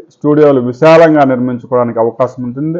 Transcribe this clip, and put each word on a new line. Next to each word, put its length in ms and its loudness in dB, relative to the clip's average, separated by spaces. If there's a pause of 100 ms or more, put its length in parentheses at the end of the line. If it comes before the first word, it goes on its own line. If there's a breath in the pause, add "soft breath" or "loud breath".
(120)
స్టూడియోలు 500 2
విశాలంగా 600 2
నిర్మించుకోవడానికి 760 -4
అవకాశం 440 -4
ఉంటుంది. 360 -8